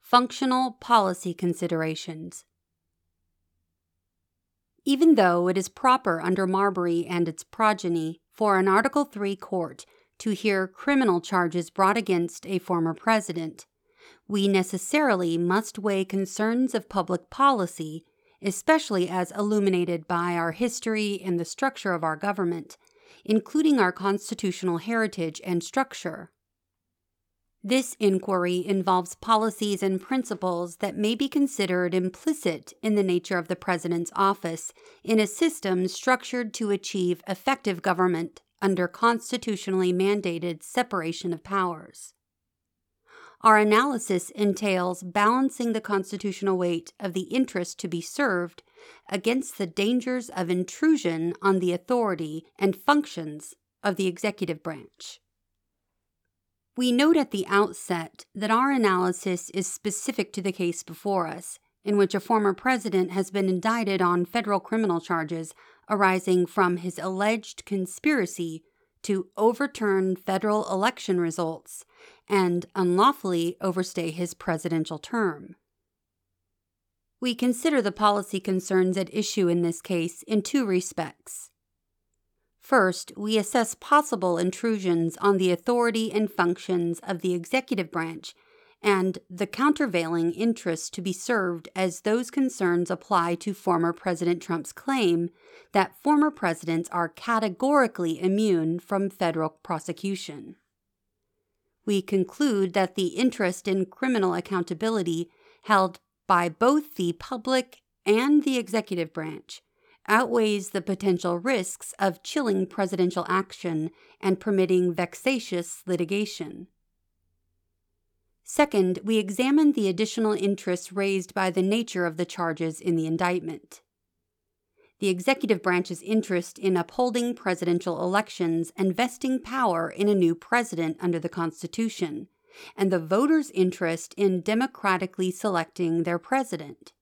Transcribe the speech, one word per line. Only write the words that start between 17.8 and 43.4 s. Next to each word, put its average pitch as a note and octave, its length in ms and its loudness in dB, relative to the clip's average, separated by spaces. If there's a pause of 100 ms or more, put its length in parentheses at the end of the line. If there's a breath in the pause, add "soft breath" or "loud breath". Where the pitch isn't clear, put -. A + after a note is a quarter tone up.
especially F#3+ 640 0
as F3+ 260 -2
illuminated F#3 760 0
by F3 240 0
our E3+ 200 0
history G#3+ 720 -2
and F#3 160 0
the E3+ 60 -2
structure C4 480 -4
of E3 100 -2
our D#3 140 0
government, E3+ 640 -4 (440 soft breath)
including C#4 560 2
our F3+ 140 4
constitutional F#3+ 840 -2
heritage G3 680 -4
and F3 180 -2
structure. - 680 -6 (1300)
This B3+ 380 0
inquiry F3+ 680 0
involves F#3 480 0
policies G#3+ 680 0
and F#3+ 180 0
principles F#3 760 -4
that - 200 -6
may G#3+ 180 0
be C#4 140 -2
considered F#3 640 0
implicit F#3 800 -2 (100)
in G#3+ 120 2
the G#3 80 4
nature F3+ 340 0
of E3 120 -4
the F3+ 80 -2
president's E3+ 600 -2
office G3 560 -2 (320 soft breath)
in A3 160 4
a G#3 60 4
system G3 600 0
structured B3 680 -2
to G#3+ 160 -2
achieve F#3 580 -2
effective G3 540 -2
government F3 580 0 (220)
under F3+ 260 2
constitutionally G#3+ 1040 0
mandated F3+ 720 0
separation E3+ 720 -4
of D#3 100 -14
powers. F3+ 720 -6 (1300 loud breath)